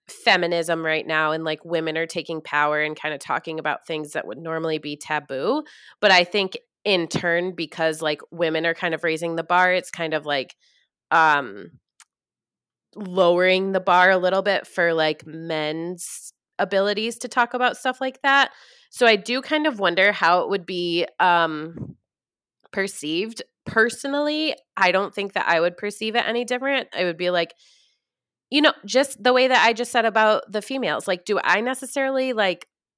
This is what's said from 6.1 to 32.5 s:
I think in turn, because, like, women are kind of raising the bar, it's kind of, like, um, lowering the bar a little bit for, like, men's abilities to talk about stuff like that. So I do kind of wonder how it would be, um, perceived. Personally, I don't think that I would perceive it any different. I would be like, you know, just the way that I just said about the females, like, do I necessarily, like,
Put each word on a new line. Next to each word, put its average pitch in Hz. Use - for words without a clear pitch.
I 180
think 190
in 180
turn, 175
because, 160
like, 156
women 165
are 165
kind 170
of 160
raising 165
the 165
bar, 180
it's 180
kind 160
of, 151
like, 143
um, 143
lowering 185
the 190
bar 180
a 190
little 185
bit 196
for, 170
like, 156
men's 165
abilities 202
to 254
talk 240
about 247
stuff 254
like 262
that. 277
So -
I 226
do 233
kind 302
of 240
wonder 190
how 180
it -
would 185
be, 175
um, 165
perceived. 196
Personally, 285
I 185
don't 190
think 196
that -
I 165
would 175
perceive 208
it 240
any 233
different. 254
I 170
would 175
be 175
like, 170
you 285
know, 302
just 240
the 254
way 254
that 254
I 233
just 233
said 233
about 214
the 208
females, 226
like, 185
do 202
I 185
necessarily, 262
like, 196